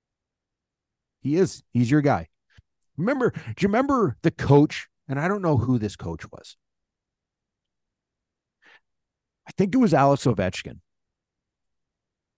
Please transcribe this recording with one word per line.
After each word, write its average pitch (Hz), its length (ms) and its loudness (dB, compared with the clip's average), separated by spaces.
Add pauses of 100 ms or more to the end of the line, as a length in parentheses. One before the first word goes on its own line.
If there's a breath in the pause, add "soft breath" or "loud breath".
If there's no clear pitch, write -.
(1200)
He 139 140 -2
is. - 360 -2
He's 123 180 0
your 151 120 4
guy. 110 260 4 (720 soft breath)
Remember, 240 340 -2
do - 80 -12 (200 loud breath)
you 185 80 0
remember 233 540 0
the 170 100 0
coach? 143 560 2 (220)
And 135 100 -4
I 165 80 -4
don't 202 140 -4
know 156 160 0
who 117 220 0
this 104 160 -6
coach - 360 -12
was. - 240 -20 (3000 soft breath)
I - 100 -20
think 190 160 -2
it 262 60 2
was 196 140 2
Alex 139 320 2
Ovechkin. 95 540 -4 (1600)